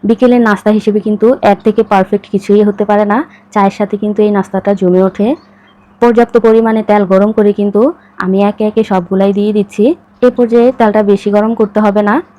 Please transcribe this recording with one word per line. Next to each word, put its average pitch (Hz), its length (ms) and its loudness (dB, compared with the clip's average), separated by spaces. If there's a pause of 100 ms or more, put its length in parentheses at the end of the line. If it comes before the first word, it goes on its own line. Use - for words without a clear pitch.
বিকেলের 240 460 2
নাস্তা 208 300 -2
হিসেবে 208 280 -2
কিন্তু 214 200 -2 (240)
এর 202 160 0
থেকে 220 240 0
পারফেক্ট 196 420 -2
কিছুই 202 360 0
হতে 202 220 -4
পারে 208 220 2
না। 220 60 0 (360)
চায়ের 202 240 0
সাথে 208 240 -4
কিন্তু 208 240 -4
এই 208 100 0
নাস্তাটা 190 340 -4 (100)
জমে 180 280 2
ওঠে। 202 200 -2 (760)
পর্যাপ্ত 240 320 2 (120)
পরিমাণে 220 440 2
তেল 208 120 2 (100)
গরম 196 240 2
করে 208 140 2 (100)
কিন্তু 202 220 0 (420)
আমি 190 140 -2 (120)
একে 208 200 -8
একে 220 200 -2
সবগুলাই 190 480 -2
দিয়ে 208 180 -2
দিচ্ছি। 208 280 -2 (420)
এ - 100 6
পর্যায়ে 233 320 2 (100)
তেলটা 214 220 2 (100)
বেশি 202 260 0
গরম 220 240 0
করতে 214 240 -2
হবে 208 240 0
না 208 60 0 (240)